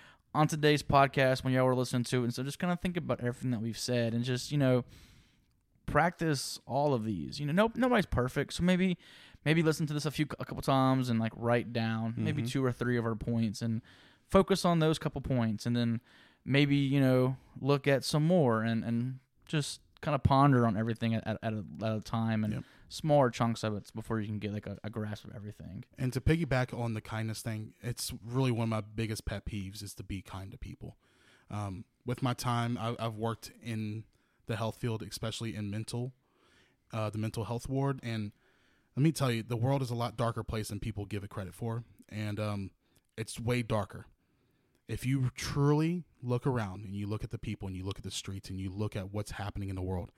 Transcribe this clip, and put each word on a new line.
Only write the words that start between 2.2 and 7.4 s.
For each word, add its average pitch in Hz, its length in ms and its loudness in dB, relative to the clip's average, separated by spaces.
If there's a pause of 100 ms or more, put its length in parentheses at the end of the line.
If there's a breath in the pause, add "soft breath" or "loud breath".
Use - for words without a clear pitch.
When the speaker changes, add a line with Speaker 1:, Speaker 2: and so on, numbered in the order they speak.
Speaker 1:
it, - 20 2
and 120 100 0
so 131 80 -4
just 139 160 -6
kinda 175 180 0
think 175 200 -2
about 127 240 -2
everything 123 300 -2
that 117 100 0
we've 113 180 -4
said 117 360 0
and 117 100 0
just, 127 260 -2
you 147 60 0
know, 127 280 6 (1040 soft breath)
practice 160 800 0
all 139 280 2
of 110 100 0
these. 87 340 -4
You 147 80 -6